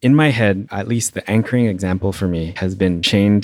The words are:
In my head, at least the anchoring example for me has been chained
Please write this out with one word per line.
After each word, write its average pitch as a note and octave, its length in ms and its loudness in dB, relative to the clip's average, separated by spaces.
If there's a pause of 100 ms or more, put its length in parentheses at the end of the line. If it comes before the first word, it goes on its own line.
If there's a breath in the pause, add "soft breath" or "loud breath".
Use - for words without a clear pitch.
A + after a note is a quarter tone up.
In C3 140 4
my D3+ 160 4
head, G#2 400 0
at G2+ 160 -6
least A#2 260 -2
the F#2+ 160 -8
anchoring A#2 380 2
example F#2 440 -2
for F#2+ 160 -4
me E2+ 300 -4
has F#2 160 -4
been F2+ 300 0
chained G#2 400 2